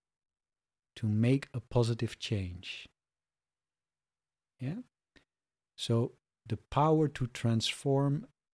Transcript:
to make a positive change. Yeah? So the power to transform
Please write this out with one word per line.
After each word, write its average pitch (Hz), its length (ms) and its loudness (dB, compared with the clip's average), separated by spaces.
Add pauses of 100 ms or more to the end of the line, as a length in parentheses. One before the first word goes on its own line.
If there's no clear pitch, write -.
(960)
to 113 120 -4
make 117 460 2
a 123 60 -6
positive 117 580 0
change. 92 720 -6 (1700)
Yeah? 160 220 -6 (960)
So 117 360 0 (340)
the 107 100 -4
power 156 520 2
to 127 180 -4
transform 139 1000 0 (280)